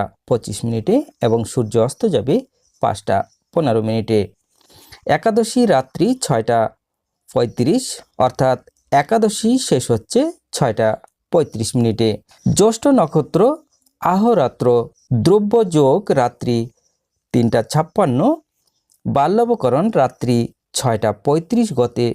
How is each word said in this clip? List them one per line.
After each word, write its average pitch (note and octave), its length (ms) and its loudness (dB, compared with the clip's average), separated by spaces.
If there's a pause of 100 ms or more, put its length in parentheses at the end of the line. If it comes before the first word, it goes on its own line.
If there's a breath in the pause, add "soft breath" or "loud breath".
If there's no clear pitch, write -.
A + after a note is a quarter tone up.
(260)
পঁচিশ A2+ 380 -4
মিনিটে A#2 320 -2 (260)
এবং A#2 240 2
সূর্য A2 280 -4 (120)
অস্ত - 160 -8 (140)
যাবে B2+ 200 0 (460)
পাঁচটা G2+ 360 -2 (360)
পনেরো A#2+ 340 0
মিনিটে। A2 320 -2 (960 soft breath)
একাদশী A3+ 500 0
রাত্রি D#3+ 420 0 (160)
ছয়টা A#2 360 0 (680)
পঁয়ত্রিশ, B2 540 -2 (340)
অর্থাৎ B2+ 420 0 (320)
একাদশী G#3+ 600 0 (160)
শেষ C3+ 240 0
হচ্ছে A#2 280 -2 (340)
ছয়টা A2+ 360 0 (400)
পঁয়ত্রিশ A2+ 460 -2
মিনিটে। A2+ 340 0 (480 soft breath)
জ্যৈষ্ঠ A3 260 2 (160)
নক্ষত্র - 420 0 (600)
আহরাত্র, F3+ 680 2 (580)
দ্রব্যযোগ F#3 720 2 (120)
রাত্রি A#2+ 460 -2 (760)
তিনটা A#2+ 300 2
ছাপ্পান্ন, D#3 560 -2 (880)
বাল্যবকরণ D#3+ 800 0 (160)
রাত্রি B2 360 0 (360)
ছয়টা A2+ 380 -2 (140)
পঁয়ত্রিশ E3 480 0
গতে A#2+ 420 -2